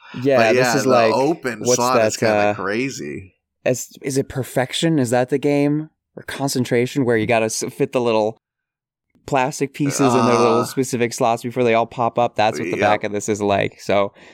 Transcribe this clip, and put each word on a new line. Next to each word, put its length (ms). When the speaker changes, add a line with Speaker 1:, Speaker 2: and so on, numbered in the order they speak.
Speaker 1:
Yeah, 160
Speaker 2:
But 160
Speaker 1:
this 140
Speaker 2:
yeah, 100
Speaker 1:
is 60
Speaker 2:
the 60
Speaker 1:
like, 240
Speaker 2:
open 480
Speaker 1:
what's 140
Speaker 2:
slot 300
is 120
Speaker 1:
that, 20
Speaker 2:
kinda 300
Speaker 1:
uh, 40
Speaker 2:
crazy. 800
Speaker 1:
is, 260
is 140
it 120
Perfection? 680
Is 100
that 200
the 100
game? 500
Or 80
Concentration, 800
where 140
you 80
gotta 200
s-, 180
fit 180
the 100
little 360
plastic 480
pieces 400
in 100
their 100
little 260
Speaker 2:
Uh. 40
Speaker 1:
specific 480
slots 300
before 200
they 120
all 100
pop 320
up? 180
That's 240
what 60
the 60
Speaker 2:
Yep. 80
Speaker 1:
back 240
of 80
this 180
is 100
like. 400
So 340